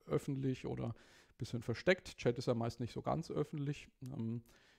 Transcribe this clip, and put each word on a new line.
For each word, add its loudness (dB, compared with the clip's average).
öffentlich 0
oder -2
ein -10
bisschen -2
versteckt. 2
Chat 2
ist -4
ja 4
meist 0
nicht -4
so -6
ganz 0
öffentlich. -2
Ähm, -4